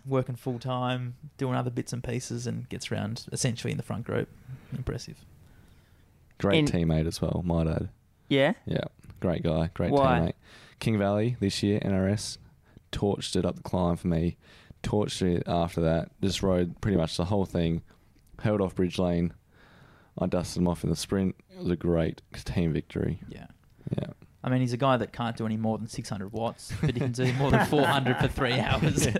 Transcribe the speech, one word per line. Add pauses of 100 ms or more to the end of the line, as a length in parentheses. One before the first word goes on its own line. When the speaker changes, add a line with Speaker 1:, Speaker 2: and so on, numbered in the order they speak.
Speaker 1:
Working
full-time, (220)
doing
other
bits
and
pieces,
and
gets
around
essentially
in
the
front
group. (480)
Impressive. (1200)
Speaker 2:
Great
Speaker 3:
In-
Speaker 2:
teammate
as
well,
might
add. (380)
Speaker 3:
Yeah? (120)
Speaker 2:
Yeah, (360)
great
guy,
great
Speaker 3:
Why?
Speaker 2:
teammate. (480)
King
Valley
this
year,
N
R
S, (520)
torched
it
up
the
climb
for
me, (440)
torched
it
after
that, (100)
just
rode
pretty
much
the
whole
thing, (600)
held
off
Bridge
Lane. (840)
I
dusted
him
off
in
the
sprint. (160)
It
was
a
great (220)
team
victory.
Speaker 1:
Yeah. (520)
Speaker 2:
Yeah. (380)
Speaker 1:
I
mean,
he's
a
guy
that
can't
do
any
more
than
six
hundred
watts,
but
he
can
do
more
than
Speaker 2:
<laughs>
Speaker 1:
four
hundred
for
three
hours.
Speaker 2:
Yeah,